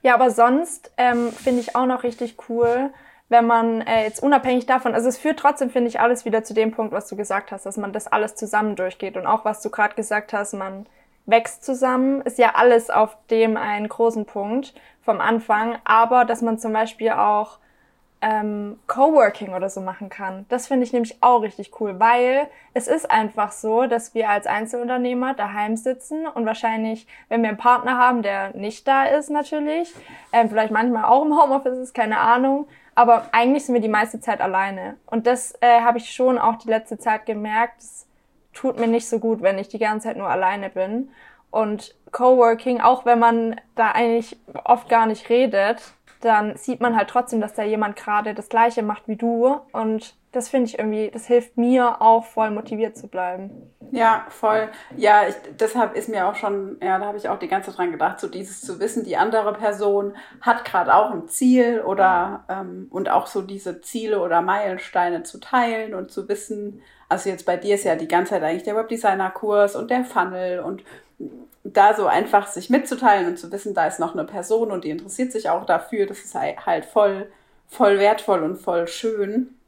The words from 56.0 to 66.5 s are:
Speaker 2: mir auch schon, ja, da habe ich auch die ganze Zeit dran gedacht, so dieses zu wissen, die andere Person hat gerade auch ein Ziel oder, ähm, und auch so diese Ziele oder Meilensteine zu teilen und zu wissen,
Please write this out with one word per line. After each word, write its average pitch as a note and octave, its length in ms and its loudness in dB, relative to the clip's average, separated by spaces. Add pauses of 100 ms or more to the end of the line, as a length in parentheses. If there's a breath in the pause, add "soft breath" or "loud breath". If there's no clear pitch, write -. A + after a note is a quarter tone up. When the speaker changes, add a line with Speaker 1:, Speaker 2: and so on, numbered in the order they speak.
Speaker 2:
mir F#3+ 160 -2
auch G3+ 80 -2
schon, G3+ 480 -6
ja, F#3+ 160 0
da G3+ 80 -4
habe G#3 100 -8
ich G#3 120 -8
auch G3+ 100 -4
die F3 100 -10
ganze F#3+ 220 -4
Zeit - 80 -16
dran F3 140 -2
gedacht, D3+ 280 -2
so G3 80 -8
dieses F#3+ 320 -12
zu F3+ 200 -10
wissen, A3 240 -4
die F3+ 120 -6
andere G#3+ 380 0
Person G3+ 600 0 (280 loud breath)
hat - 220 0
gerade - 300 2
auch G#3+ 180 4
ein E3+ 160 -10
Ziel B3 520 2
oder, F#3+ 720 0
ähm, F#3 400 -10
und F#3+ 180 -6
auch - 200 2
so G3 120 -4
diese G3 400 -12
Ziele G#3+ 400 -4
oder E3+ 220 0
Meilensteine F3+ 800 -2
zu - 160 -18
teilen A3+ 560 -2
und F#3+ 160 -10
zu G3 180 -10
wissen, G#3 540 -8 (260 loud breath)